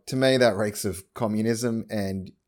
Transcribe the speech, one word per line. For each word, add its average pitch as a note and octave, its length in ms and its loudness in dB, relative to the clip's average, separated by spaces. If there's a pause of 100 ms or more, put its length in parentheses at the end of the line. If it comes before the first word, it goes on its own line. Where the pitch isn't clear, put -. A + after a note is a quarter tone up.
to - 100 -6
me, C3 220 4
that A#2+ 180 6
reeks G#2 300 -2
of F#2 180 -4 (120)
communism, A2+ 760 -2
and F#2+ 420 -6 (160)